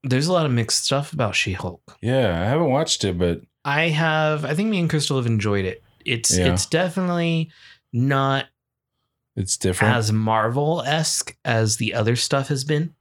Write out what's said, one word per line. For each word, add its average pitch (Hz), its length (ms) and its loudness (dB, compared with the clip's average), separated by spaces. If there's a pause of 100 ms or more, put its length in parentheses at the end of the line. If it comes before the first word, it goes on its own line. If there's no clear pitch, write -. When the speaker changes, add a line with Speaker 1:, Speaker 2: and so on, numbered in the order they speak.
Speaker 1:
There's 131 240 2
a 180 60 2
lot 165 140 4
of 131 60 2
mixed 117 320 0
stuff 143 280 -2
about 113 220 -2
She-Hulk. - 640 -6
Speaker 2:
Yeah, 110 400 2
I 92 60 0
haven't 151 240 2
watched 147 340 0
it, 90 140 0
but 87 240 0 (220)
Speaker 1:
I 147 240 0
have. 156 560 0
I 143 100 -4
think 208 160 0
me 202 100 0
and 165 80 0
Crystal 147 300 0
have 120 80 -2
enjoyed 101 380 0
it. 92 180 -6 (220)
It's, 113 320 0
Speaker 2:
Yeah. 90 160 4
Speaker 1:
it's 95 120 0
definitely 170 880 -2 (420)
not 135 540 0 (920)
Speaker 2:
It's 95 220 -4
different. 107 360 2
Speaker 1:
as 107 180 0
Marvel-esque 131 1300 0
as 113 320 2
the 107 160 -2
other 117 240 0
stuff 139 320 -2
has 135 160 -2
been. 151 360 -2